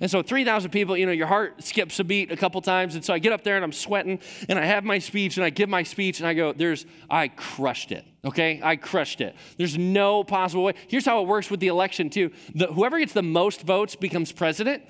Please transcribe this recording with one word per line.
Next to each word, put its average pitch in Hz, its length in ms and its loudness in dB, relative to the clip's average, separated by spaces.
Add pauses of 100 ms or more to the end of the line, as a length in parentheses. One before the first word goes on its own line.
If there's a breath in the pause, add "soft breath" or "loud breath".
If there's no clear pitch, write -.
And 180 100 -2
so 190 120 2
three 262 220 0
thousand 214 260 2
people, 190 260 2
you 185 100 2
know, 185 60 2
your 160 140 0
heart 190 360 0
skips - 380 -2
a 202 40 2
beat 190 280 -2
a 160 40 -6
couple 190 240 0
times, 185 340 0
and 160 100 -6
so 196 100 0
I 170 40 0
get 214 140 2
up 214 120 -2
there 202 120 2
and 190 80 0
I'm 156 80 -4
sweating, 190 460 -2 (300 loud breath)
and 190 100 2
I 156 60 2
have 196 200 2
my 202 140 0
speech, 190 380 -2
and 185 80 0
I 170 60 2
give 202 180 0
my 185 140 2
speech, 185 380 -2
and 165 60 -2
I 165 80 2
go, 160 180 2
There's, 156 340 -2 (220 loud breath)
I 151 200 2
crushed - 640 -4
it. 87 120 -10 (200)
Okay, 160 380 0
I 160 140 2
crushed - 440 -4
it. 101 160 -4 (220 loud breath)
There's 170 180 -2
no 202 480 2
possible 185 400 0
way. 190 100 2 (140 loud breath)
Here's 254 160 0
how 233 160 2
it 190 60 0
works 202 240 0
with 202 100 -4
the 185 60 0
election, 185 420 0
too. 185 220 0 (240 loud breath)
The, 175 140 2
whoever 208 300 2
gets 302 140 0
the 208 100 0
most 175 400 2
votes 196 340 0
becomes 170 360 -2
president 208 580 -2